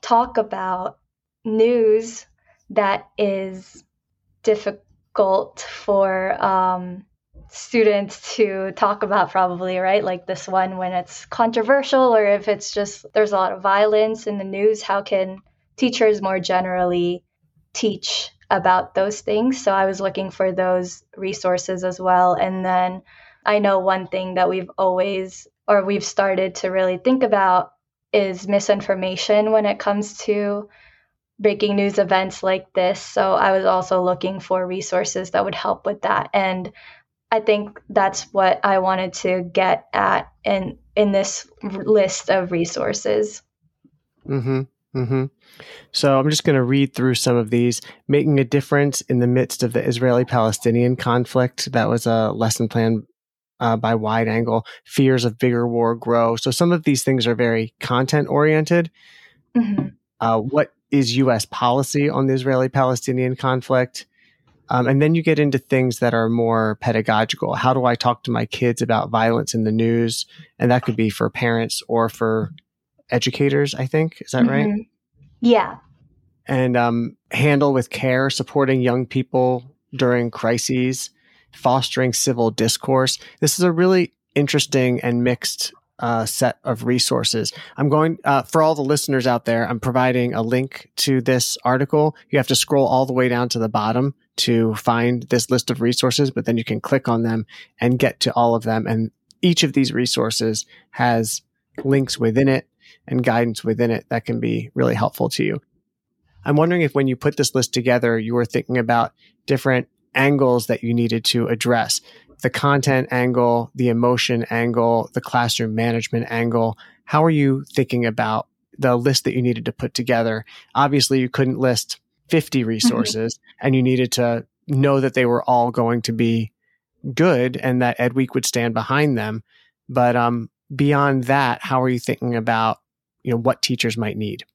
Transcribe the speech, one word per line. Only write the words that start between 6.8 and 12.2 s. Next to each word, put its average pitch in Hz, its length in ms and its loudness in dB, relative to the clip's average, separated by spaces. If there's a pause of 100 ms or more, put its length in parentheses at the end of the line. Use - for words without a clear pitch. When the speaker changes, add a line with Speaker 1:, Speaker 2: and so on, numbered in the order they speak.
Speaker 1:
students 208 840 0
to 190 360 -2
talk 202 300 0
about, 196 280 0
probably, 185 480 -2
right? 190 260 2
Like 180 220 -6
this 185 220 -10
one, 190 280 -2
when 185 160 -4
it's 180 340 -8
controversial 247 880 2
or 214 100 6